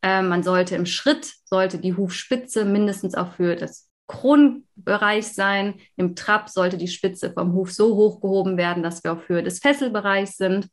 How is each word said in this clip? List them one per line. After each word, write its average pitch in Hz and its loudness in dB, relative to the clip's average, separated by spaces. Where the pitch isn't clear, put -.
Ähm, 190 2
man 175 2
sollte 180 0
im 175 0
Schritt, - -2
sollte 185 0
die 180 -2
Hufspitze 208 -4
mindestens 196 0
auf 180 -6
Höhe 175 0
des - -12
Kronbereichs 220 2
sein. 196 0
Im 180 -2
Trab 214 -2
sollte 185 0
die 170 -6
Spitze 185 -4
vom 175 -2
Huf 185 -2
so 214 4
hoch 214 4
gehoben 190 0
werden, 175 0
dass 170 -6
wir 165 -2
auf 165 -8
Höhe 175 0
des 180 -6
Fesselbereichs 208 0
sind. 190 -2